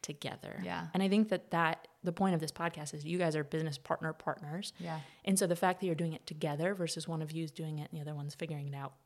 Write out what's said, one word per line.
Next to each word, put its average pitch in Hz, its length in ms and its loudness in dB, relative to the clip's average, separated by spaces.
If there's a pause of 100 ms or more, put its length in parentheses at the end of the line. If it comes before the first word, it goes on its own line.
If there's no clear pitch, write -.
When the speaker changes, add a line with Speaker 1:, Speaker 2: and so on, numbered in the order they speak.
Speaker 1:
together. - 640 -8
Speaker 2:
Yeah. 170 300 -2
Speaker 1:
And 185 100 6
I 196 60 6
think 214 200 6
that, 180 220 0
that 165 380 2 (120)
the 175 120 0
point 190 200 4
of 165 60 4
this 151 140 -2
podcast 165 400 -4
is 147 100 -6
you 165 140 -2
guys 165 180 4
are 151 80 2
business 156 340 -2
partner 160 360 -2
partners. 160 680 -6
Speaker 2:
Yeah. 165 220 -6 (240)
Speaker 1:
And 190 120 4
so 190 100 4
the 170 100 4
fact 185 240 2
that 196 40 0
you're 170 100 4
doing 165 180 0
it - 120 -10
together 156 480 0
versus 165 360 -2
one 160 120 -2
of 156 120 -6
you 165 100 -2
is 156 80 -6
doing 156 280 -6
it 147 120 -8
and 156 80 -8
the - 20 -6
other 151 140 0
one's 147 200 -4
figuring 147 340 -4
it 139 40 -4
out 139 200 -6 (120)